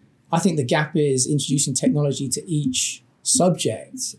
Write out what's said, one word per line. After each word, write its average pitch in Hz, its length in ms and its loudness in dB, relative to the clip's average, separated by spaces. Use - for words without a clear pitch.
I 165 80 2
think 170 160 2
the 147 80 0
gap 151 320 0
is 143 320 2
introducing 147 460 0
technology 143 560 0
to - 200 -4
each 165 540 -2
subject - 760 -2